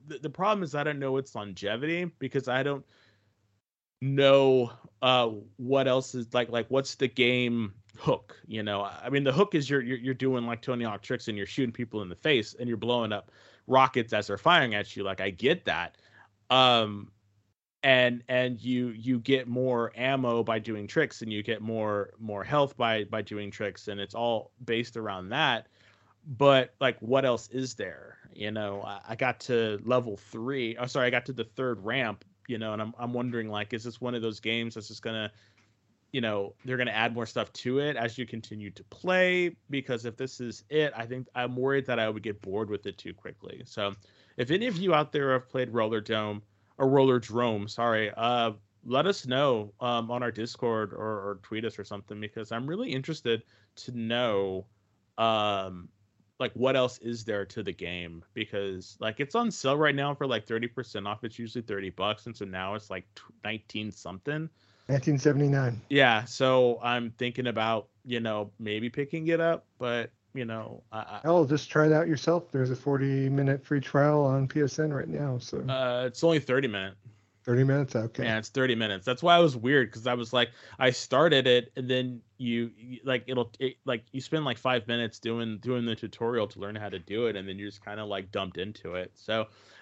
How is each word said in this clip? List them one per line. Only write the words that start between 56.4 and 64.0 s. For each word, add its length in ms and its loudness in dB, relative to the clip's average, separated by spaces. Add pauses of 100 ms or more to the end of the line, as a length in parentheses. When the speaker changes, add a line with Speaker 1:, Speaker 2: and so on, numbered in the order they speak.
Speaker 1:
what 240 2
else 220 2
is 260 -8
there 220 -2
to 180 -8
the 80 -6
game? 600 -10
Because, 680 -6
like, 180 -4
it's 160 -4
on 160 2
sale 260 0
right 160 4
now 220 -2
for, 140 -6
like, 180 -2
thirty 220 -2
percent 400 -8
off. 160 -6
It's 120 -10
usually 260 -8
thirty 280 -6
bucks, 360 -4
and 100 -12
so 80 -8
now 320 -6
it's, 140 -12
like, 260 -12
tw-, 260 -20
nineteen 480 -8
something. 580 -8 (400)